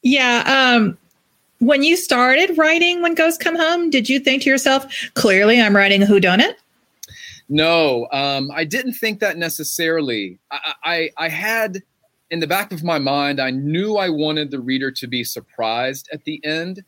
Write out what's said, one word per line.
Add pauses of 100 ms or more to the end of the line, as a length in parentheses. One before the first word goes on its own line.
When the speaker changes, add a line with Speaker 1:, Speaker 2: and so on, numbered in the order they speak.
Speaker 1:
Yeah.
Um, (600)
when
you
started
writing
When
Ghosts
Come
Home,
did
you
think
to
yourself, (300)
"Clearly
I'm
writing
a
whodunit"? (960)
Speaker 2:
No,
um,
I
didn't
think
that
necessarily. (120)
I, (100)
I,
I
had (480)
in
the
back
of
my
mind,
I
knew
I
wanted
the
reader
to
be
surprised
at
the
end.